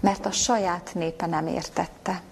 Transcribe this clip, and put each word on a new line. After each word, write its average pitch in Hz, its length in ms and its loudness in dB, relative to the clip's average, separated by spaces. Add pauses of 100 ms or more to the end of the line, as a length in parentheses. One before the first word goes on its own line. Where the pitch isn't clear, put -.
mert 196 260 4
a 202 40 0
saját 190 640 2
népe 165 320 -2
nem 160 200 0
értette. - 840 -4